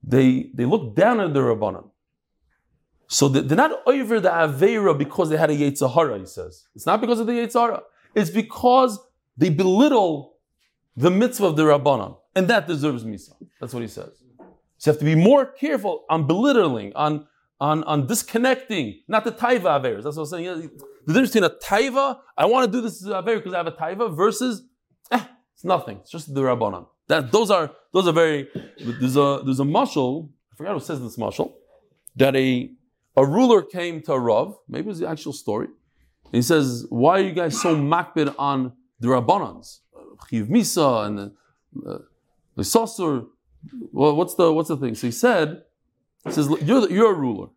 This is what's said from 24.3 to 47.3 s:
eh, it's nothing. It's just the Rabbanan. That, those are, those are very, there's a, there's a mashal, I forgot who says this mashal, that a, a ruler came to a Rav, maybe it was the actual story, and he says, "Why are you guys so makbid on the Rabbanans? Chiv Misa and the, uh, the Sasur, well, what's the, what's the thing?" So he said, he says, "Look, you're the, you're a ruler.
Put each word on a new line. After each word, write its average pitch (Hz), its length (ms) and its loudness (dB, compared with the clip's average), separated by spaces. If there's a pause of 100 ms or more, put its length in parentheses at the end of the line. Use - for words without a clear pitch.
eh, 240 140 -2 (280)
it's - 120 -20
nothing. 160 340 -2
It's - 140 -20
just 156 200 -14
the 135 100 -2
Rabbanan. 110 440 -2 (220)
That, 143 240 0
those 214 180 4
are, 165 220 2 (200)
those 185 140 2
are 170 60 2
very, 151 360 2 (300)
there's 127 380 -4
a, 139 280 2
there's 135 140 -2
a 143 60 0
mashal, 151 680 -2 (220)
I - 40 -20
forgot 190 180 -8
who 156 60 -6
says 147 200 -10
this 120 160 -12
mashal, 104 380 -6 (600)
that 135 220 2
a, 131 340 0 (460)
a 135 100 6
ruler 214 360 4
came 170 400 -8
to 156 100 -4
a 131 80 0
Rav, 120 360 0 (120)
maybe 151 180 -8
it - 0 -
was 185 140 -10
the 170 80 -6
actual 156 240 -10
story, 110 340 -6
and - 680 -20
he 123 80 2
says, 131 480 0
"Why 151 280 4
are 196 40 2
you 190 100 -2
guys 165 280 -4
so 170 140 2
makbid 151 640 0
on 135 340 -4 (280)
the 117 80 -2
Rabbanans? 123 720 -2 (500)
Chiv 110 160 -4
Misa 143 600 0
and 104 120 -6
the, 101 140 -12 (580)
uh, - 80 -12 (560)
the - 80 -6
Sasur, 175 640 -2 (640)
well, 147 240 2
what's 175 220 -2
the, 165 160 4
what's 160 160 -2
the 160 80 -4
thing?" 131 180 -6
So - 140 -6
he - 20 -4
said, 170 540 0 (600)
he - 60 -10
says, 147 180 0
"Look, 160 140 -2
you're 226 200 4
the, 180 120 0
you're 220 160 4
a 196 40 2
ruler. 120 420 -4